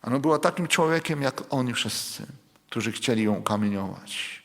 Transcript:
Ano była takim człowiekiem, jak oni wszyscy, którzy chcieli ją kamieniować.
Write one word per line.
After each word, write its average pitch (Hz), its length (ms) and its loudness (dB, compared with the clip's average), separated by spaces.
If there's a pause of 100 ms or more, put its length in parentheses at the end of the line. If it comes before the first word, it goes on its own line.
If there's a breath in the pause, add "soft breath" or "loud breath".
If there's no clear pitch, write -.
Ano 127 180 0
była 151 180 4
takim 170 300 0
człowiekiem, 160 540 2
jak 139 280 0
oni 127 240 0
wszyscy, - 520 -4 (400)
którzy 113 260 -2
chcieli 113 300 2
ją 104 200 2
kamieniować. 101 1040 -2